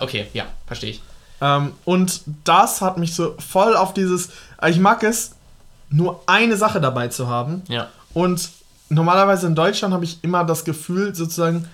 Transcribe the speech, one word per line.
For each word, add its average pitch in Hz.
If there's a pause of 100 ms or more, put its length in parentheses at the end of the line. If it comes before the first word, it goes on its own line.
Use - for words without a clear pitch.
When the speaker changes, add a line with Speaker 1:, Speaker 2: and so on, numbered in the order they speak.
Speaker 1:
okay, 104
ja, 113 (220)
verstehe 110
ich. - (380)
Speaker 2:
Ähm, 143 (120)
und 185 (220)
das 190
hat 185
mich 165
so 165
voll 208
auf 185
dieses, 180 (380)
ich 165
mag 208
es, 226 (560)
nur 170
eine 220
Sache 208
dabei 123
zu 123
haben. 131
Speaker 1:
Ja. 117 (240)
Speaker 2:
Und 175 (380)
normalerweise 180
in 165
Deutschland 185
habe 175
ich 170
immer 170
das 160
Gefühl, 180
sozusagen, 165